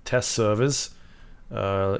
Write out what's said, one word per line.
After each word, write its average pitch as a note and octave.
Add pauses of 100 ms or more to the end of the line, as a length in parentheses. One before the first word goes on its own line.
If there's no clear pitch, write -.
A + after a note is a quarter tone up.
test -
servers. A#2 (640)
Uh, G2